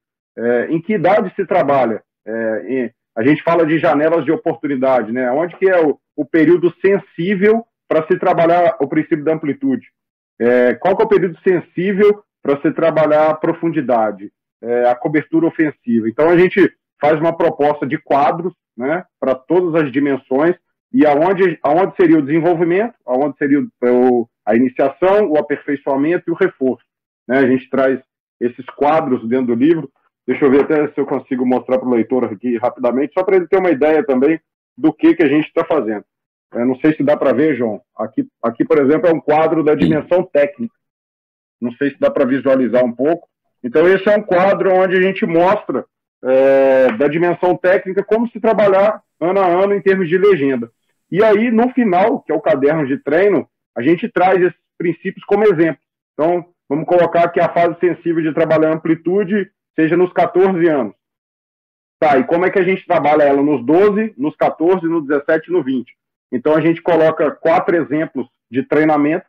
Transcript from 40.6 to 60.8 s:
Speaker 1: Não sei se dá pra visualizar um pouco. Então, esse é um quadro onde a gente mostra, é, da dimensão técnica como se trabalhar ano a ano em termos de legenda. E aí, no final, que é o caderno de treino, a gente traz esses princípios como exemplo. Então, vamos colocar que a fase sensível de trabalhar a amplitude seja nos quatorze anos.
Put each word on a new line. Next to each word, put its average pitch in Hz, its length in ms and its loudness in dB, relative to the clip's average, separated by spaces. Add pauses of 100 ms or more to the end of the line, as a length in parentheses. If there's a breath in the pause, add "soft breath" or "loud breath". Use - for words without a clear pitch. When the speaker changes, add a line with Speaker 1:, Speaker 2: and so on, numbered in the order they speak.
Speaker 1:
Não 120 140 -8
sei 143 180 -4
se - 80 -16
dá 139 120 0
pra 139 140 0
visualizar 127 580 0
um 123 80 -2
pouco. 151 360 -4 (360)
Então, 156 240 2
esse 190 200 2
é 208 80 2
um 208 60 0
quadro 185 520 0
onde 185 240 0
a 185 40 2
gente 190 240 -2
mostra, 170 600 0 (380)
é, 131 720 4
da 131 140 0
dimensão 170 480 0
técnica 190 480 -2
como 226 260 -2
se 220 100 -14
trabalhar 208 600 2 (180)
ano 185 200 -2
a 196 60 2
ano 185 280 0
em 196 80 -2
termos 190 280 0
de 175 80 0
legenda. 139 540 0 (380)
E 180 140 0
aí, 220 280 2
no 226 180 2
final, 220 520 0
que - 100 -8
é 151 40 -2
o 156 60 -4
caderno 151 440 0
de 135 120 -4
treino, 170 500 0 (280)
a 117 60 -8
gente 165 280 0
traz 185 320 2
esses 175 180 -2 (180)
princípios 170 480 -6
como 202 200 0
exemplo. 165 360 0 (320)
Então, 170 320 -2 (220)
vamos 151 180 -4
colocar 170 440 2
que 180 100 -2
a 165 80 2
fase 170 320 0
sensível 165 420 -2
de 156 120 -2
trabalhar 156 380 2
a - 20 0
amplitude 180 760 -2 (260)
seja 160 200 0
nos 180 160 2
quatorze 180 560 0
anos. 131 280 -2 (1040)